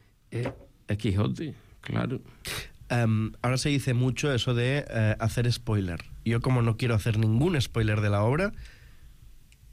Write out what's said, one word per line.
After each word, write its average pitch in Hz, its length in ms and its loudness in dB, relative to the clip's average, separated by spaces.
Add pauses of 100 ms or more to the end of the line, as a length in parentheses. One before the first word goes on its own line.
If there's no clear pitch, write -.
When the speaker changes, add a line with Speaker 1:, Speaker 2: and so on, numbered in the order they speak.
(320)
Speaker 1:
es, 120 160 -2 (400)
es 101 100 0
Quijote, 117 560 -2 (280)
claro. 120 400 -4 (680)
Speaker 2:
Em, 110 420 2 (100)
ahora 127 160 0
se 151 120 -2
dice 131 260 0
mucho 127 360 0
eso 127 220 0
de, 127 340 0
eh, 110 320 2
hacer 120 320 0
spoiler. 98 520 -2 (200)
Yo, 113 160 2
como 127 220 2
no 113 160 2
quiero 120 160 0
hacer 110 240 2
ningún 120 420 4
spoiler 110 420 0
de 104 100 2
la 101 100 4
obra, 151 300 2 (1200)